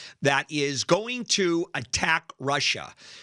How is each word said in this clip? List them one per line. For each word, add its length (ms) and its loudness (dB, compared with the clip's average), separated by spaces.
that 300 2
is 320 0
going 400 0
to 340 2
attack 640 -2
Russia. 560 -2